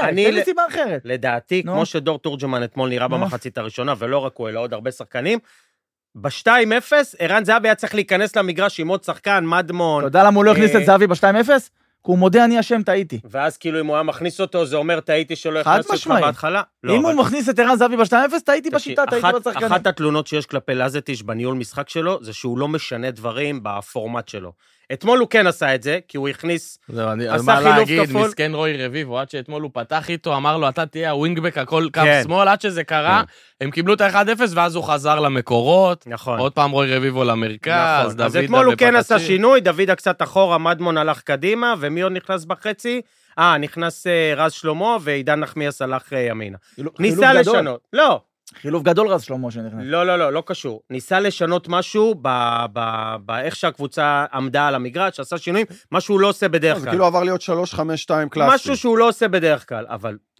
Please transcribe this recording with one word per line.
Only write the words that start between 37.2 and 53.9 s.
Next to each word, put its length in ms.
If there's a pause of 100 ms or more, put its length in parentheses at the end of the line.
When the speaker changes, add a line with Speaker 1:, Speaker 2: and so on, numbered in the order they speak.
Speaker 3:
למרכז, 460 (280)
Speaker 1:
נכון. 80
אז 260
Speaker 3:
דוידה 120
Speaker 1:
אתמול 220
הוא 120
כן 180
עשה 180
Speaker 3:
בפקצ'י. 180
Speaker 1:
שינוי, 280
דוידה 340
קצת 280
אחורה, 360
מדמון 400
הלך 220
קדימה, 600
ומי 200
עוד 120
נכנס 320
בחצי? 560 (380)
אה, 200
נכנס, 480
אה, 300
רז 160
שלמה 480
ועידן 400
נחמיאס 420
הלך, 300
אה, 60
ימינה. 400 (160)
Speaker 2:
חילוק, 260
Speaker 1:
ניסה 160 (120)
Speaker 2:
חילוק 140
גדול. 140
Speaker 1:
לשנות, 240 (120)
לא. 280 (340)
Speaker 2:
חילוף 280
גדול 260
רז 140
שלמה 280
שנכנס. 340
Speaker 1:
לא, 220
לא, 120
לא, 140
לא 140
קשור. 440
ניסה 300
לשנות 480
משהו 540
ב-, 60 (440)
ב-, 440 (100)
באיך 300
שהקבוצה 760